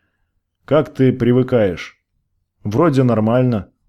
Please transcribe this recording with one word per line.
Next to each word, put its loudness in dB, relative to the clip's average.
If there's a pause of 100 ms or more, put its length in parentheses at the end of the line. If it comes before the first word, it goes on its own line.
(640)
Как 0
ты 2
привыкаешь?" -2 (600)
"Вроде 0
нормально. 0 (200)